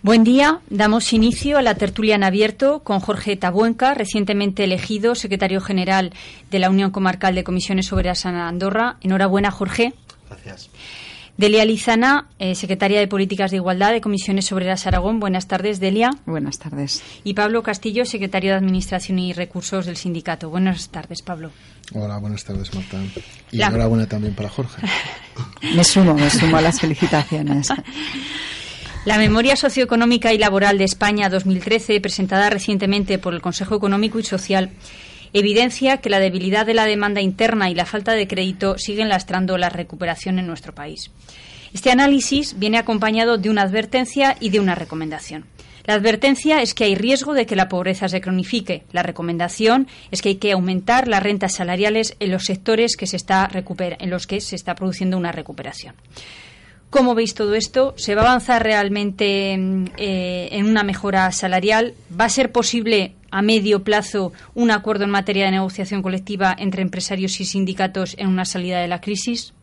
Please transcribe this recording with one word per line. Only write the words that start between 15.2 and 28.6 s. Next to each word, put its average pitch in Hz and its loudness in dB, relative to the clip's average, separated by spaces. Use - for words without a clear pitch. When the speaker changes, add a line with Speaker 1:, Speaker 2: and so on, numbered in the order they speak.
Speaker 1:
tardes, 190 -2
Delia. 214 2
Speaker 3:
Buenas 147 -4
tardes. 143 -8
Speaker 1:
Y 202 -4
Pablo 214 0
Castillo, 220 -2
secretario 196 -2
de 190 2
Administración 185 0
y 180 -2
Recursos 175 -6
del 170 -8
sindicato. 165 -6
Buenas 185 0
tardes, - -12
Pablo. 160 -12
Speaker 4:
Hola, 104 -6
buenas 104 -8
tardes, 98 -8
Marta. 190 -8
Y 117 -4
Speaker 1:
La 104 2
Speaker 4:
enhorabuena 113 2
también 107 -4
para 104 -6
Jorge. - -8
Speaker 3:
<laughs> - -6
Me 175 6
sumo, 180 6
me 147 4
sumo 160 4
a 160 4
las - 2
felicitaciones. 151 0
Speaker 1:
<laughs> 277 -4